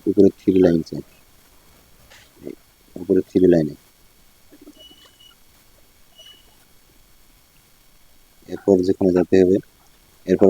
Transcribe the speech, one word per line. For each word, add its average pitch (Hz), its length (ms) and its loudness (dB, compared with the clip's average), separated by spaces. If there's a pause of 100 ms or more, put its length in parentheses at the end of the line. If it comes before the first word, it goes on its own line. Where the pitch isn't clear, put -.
উপরে 98 200 4 (100)
থ্রি 95 140 -2 (120)
লাইনসে, 82 320 -2 (2000)
উপরে 92 280 -2
থ্রি 95 100 -2 (140)
লাইনে, 76 220 -2 (4000)
এরপর 95 220 0 (120)
যেখানে 95 300 -2
যেতে 90 240 -2
হবে, 92 160 2 (760)
এরপর 95 180 2